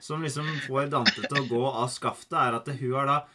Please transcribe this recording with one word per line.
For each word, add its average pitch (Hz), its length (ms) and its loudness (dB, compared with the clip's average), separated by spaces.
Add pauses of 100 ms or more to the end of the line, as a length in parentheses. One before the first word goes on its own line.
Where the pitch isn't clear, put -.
som 156 200 -6
liksom 147 240 -2 (220)
får 139 220 0
Dante 120 380 2
til 143 160 0
å 123 60 -4
gå 120 240 2
av 120 160 2
skaftet, - 440 -6
er 127 220 4
at 117 120 -4
hun 131 260 -2
har 139 120 2
da 143 180 4 (120)